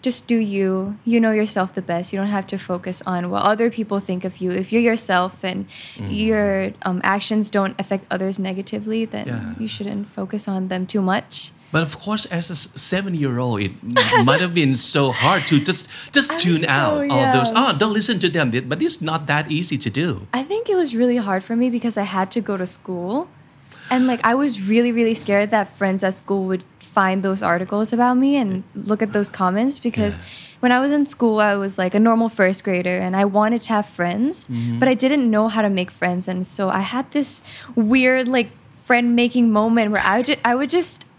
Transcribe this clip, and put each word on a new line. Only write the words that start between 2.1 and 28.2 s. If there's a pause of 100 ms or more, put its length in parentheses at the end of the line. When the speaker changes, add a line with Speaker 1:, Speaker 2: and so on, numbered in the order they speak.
Speaker 1:
You
don't
have
to
focus
on
what
other
people
think
of
you.
If
you're (100)
yourself
and (320)
Speaker 2:
Mm-hmm.
Speaker 1:
your, (100)
um,
actions
don't
affect
others
negatively,
then
Speaker 2:
Yeah.
Speaker 1:
you
shouldn't
focus
on
them
too
much. (200)
Speaker 2:
But
of
course,
as
a
s-,
seven-year-old,
it (280)
Speaker 1:
<laughs>
Speaker 2:
might
have
been
so
hard
to
just, (220)
just
Speaker 1:
I
was
Speaker 2:
tune
out
Speaker 1:
so
Speaker 2:
all
those,
Speaker 1:
young.
Speaker 2:
"Oh,
don't
listen
to
them." (180)
But
it's
not
that
easy
to
do.
Speaker 1:
I
think
it
was
really
hard
for
me
because
I
had
to
go
to
school. (600)
And,
like,
I
was
really,
really
scared
that
friends
at
school
would (160)
find
those
articles
about
me